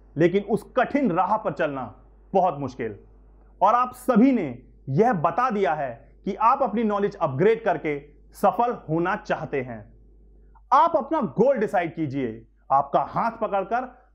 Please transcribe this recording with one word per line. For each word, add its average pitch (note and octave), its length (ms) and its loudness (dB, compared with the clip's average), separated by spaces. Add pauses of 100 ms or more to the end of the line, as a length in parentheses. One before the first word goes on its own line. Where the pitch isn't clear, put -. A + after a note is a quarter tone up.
(180)
लेकिन F3 260 2
उस - 340 -6
कठिन A#3+ 340 0
राह F#3 260 0
पर G3 160 -4
चलना C3+ 420 -6 (380)
बहुत F3+ 260 2
मुश्किल। B2 400 -8 (640)
और G#3 140 4
आप A#3+ 180 0
सभी B3+ 380 4
ने D3 320 -4 (260)
यह G#3+ 240 2
बता F3 360 0
दिया F#3+ 240 0
है C3+ 380 -8 (140)
कि G3 100 -4
आप B3+ 280 4
अपनी A3+ 200 -2
नॉलेज G3+ 320 0
अपग्रेड F3 480 2
करके D#3+ 360 -2 (340)
सफल A3+ 440 0 (120)
होना F3 260 0
चाहते C#3+ 460 -4
हैं। A#2 320 -12 (800)
आप D#4+ 220 4
अपना D4 260 0
गोल A#3 360 2
डिसाइड F#3+ 380 -2
कीजिए, B2+ 500 -6 (260)
आपका C#3+ 300 2
हाथ G3+ 300 -2
पकड़कर G#3+ 840 -6